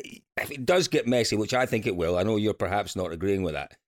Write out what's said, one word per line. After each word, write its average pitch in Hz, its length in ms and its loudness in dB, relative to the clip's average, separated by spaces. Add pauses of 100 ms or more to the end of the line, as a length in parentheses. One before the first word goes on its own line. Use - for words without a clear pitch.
(420)
if - 100 -8
it 135 140 -8
does 180 240 4
get 127 180 2
messy, 120 300 2
which 107 160 -2
I 127 120 2
think 120 220 -2
it 95 80 0
will, 87 220 2
I 90 60 2
know 110 120 2
you're 104 180 2
perhaps 98 440 -2
not 87 160 -4
agreeing 95 300 0
with 80 100 0
that, - 240 -8 (100)